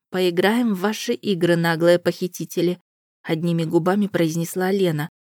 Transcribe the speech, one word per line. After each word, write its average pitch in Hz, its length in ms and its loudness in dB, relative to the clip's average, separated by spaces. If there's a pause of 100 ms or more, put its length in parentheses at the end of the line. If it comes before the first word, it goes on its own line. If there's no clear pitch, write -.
(100)
поиграем 190 640 2
в 180 60 -4
ваши 214 320 -2
игры, 170 440 2
наглые 170 420 4
похитители», 175 840 -4 (420)
одними 170 420 -2
губами 175 420 0
произнесла 175 680 -2
Лена, 175 380 0 (220)